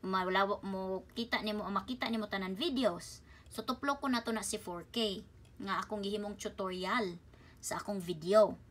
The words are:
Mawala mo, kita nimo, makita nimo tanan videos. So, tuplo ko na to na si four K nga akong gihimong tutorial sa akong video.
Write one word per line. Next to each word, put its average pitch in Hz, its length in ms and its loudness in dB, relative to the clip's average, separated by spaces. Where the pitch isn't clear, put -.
Mawala 190 400 4
mo, 190 400 -4
kita 233 240 -2
nimo, 208 240 -2
makita 202 400 -2
nimo 220 240 -2
tanan 190 240 -2
videos. 233 720 0
So, - 160 -8
tuplo 285 320 0
ko 285 80 -4
na 247 160 2
to - 80 -2
na 220 160 0
si 208 160 -4
four 175 320 -6
K 220 320 0
nga 196 240 -2
akong 208 240 -4
gihimong 208 320 -4
tutorial 190 800 -2
sa - 220 -4
akong 208 180 -4
video. 180 560 6